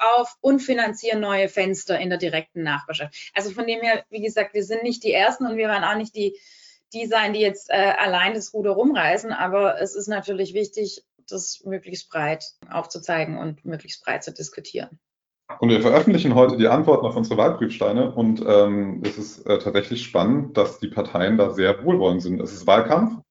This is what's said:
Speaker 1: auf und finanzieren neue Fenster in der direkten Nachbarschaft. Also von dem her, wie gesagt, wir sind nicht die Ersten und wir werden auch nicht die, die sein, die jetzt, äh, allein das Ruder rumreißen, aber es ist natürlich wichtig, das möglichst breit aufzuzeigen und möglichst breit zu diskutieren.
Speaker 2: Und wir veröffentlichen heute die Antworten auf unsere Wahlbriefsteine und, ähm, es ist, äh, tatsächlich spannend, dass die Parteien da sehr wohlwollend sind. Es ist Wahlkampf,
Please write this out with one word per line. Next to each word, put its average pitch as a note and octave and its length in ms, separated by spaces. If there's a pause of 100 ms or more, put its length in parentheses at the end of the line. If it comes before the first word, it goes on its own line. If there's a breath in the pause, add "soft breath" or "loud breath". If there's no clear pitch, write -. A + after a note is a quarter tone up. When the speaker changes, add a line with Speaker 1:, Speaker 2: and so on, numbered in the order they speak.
(160)
Speaker 1:
auf A#3+ 240
und C#4 220
finanzieren A3+ 580
neue G3 300
Fenster F#3+ 500
in F3+ 100
der F3 100
direkten D#3+ 440
Nachbarschaft. D3 680
Also G3+ 180
von A#3 160
dem A3+ 140
her, A3+ 280
wie G#3+ 120
gesagt, G#3+ 320
wir G#3 100
sind A3+ 200
nicht A#3 200
die A3 80
Ersten B3+ 340
und A3+ 120
wir A3 100
werden G3+ 160
auch G#3 140
nicht A3 180
die, G3+ 220 (560 soft breath)
die A3+ 140
sein, G#3+ 260
die G#3+ 80
jetzt, G3+ 300
äh, G3 280
allein F#3+ 360
das G3+ 180
Ruder G#3 180
rumreißen, G#3 640
aber F#3 480
es G3 140
ist G3+ 120
natürlich G3 460
wichtig, G3+ 500 (260)
das F#3+ 340
möglichst F#3 460
breit D#3 340 (260)
aufzuzeigen D#3+ 680
und D3+ 260
möglichst - 400
breit - 220
zu D#3+ 80
diskutieren. - 680 (600)
Speaker 2:
Und A#2+ 100
wir A2 120
veröffentlichen D3 540
heute A#2+ 220
die A2+ 100
Antworten C3+ 380
auf A2 100
unsere A2 220
Wahlbriefsteine A#2+ 720
und, A2 340
ähm, G2+ 600
es G2+ 120
ist, - 300
äh, G2+ 100
tatsächlich G2+ 460
spannend, A#2+ 540
dass F#2+ 220
die G2+ 100
Parteien G2+ 480
da G2 140
sehr F#2+ 340
wohlwollend F#2 360
sind. F2+ 200
Es - 100
ist - 160
Wahlkampf, D3+ 460 (180)